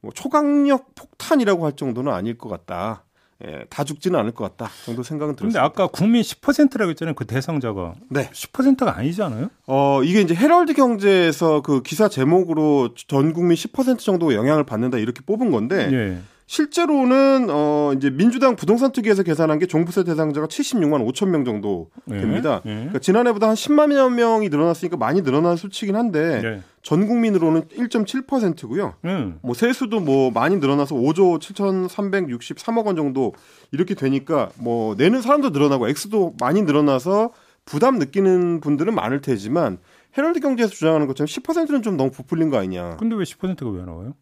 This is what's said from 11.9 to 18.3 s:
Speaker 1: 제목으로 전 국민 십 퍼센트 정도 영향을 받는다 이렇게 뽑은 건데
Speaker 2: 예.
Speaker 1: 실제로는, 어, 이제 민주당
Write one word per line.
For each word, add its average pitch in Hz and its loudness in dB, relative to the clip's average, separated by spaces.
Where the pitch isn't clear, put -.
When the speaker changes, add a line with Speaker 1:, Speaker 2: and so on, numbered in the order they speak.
Speaker 1:
제목으로 151 2
전 143 2
국민 170 2
십 - -10
퍼센트 254 0
정도 170 0
영향을 139 2
받는다 123 -2
이렇게 113 -4
뽑은 220 -2
건데 135 0
Speaker 2:
예. 101 -2
Speaker 1:
실제로는, 269 2
어, 147 0
이제 135 0
민주당 233 2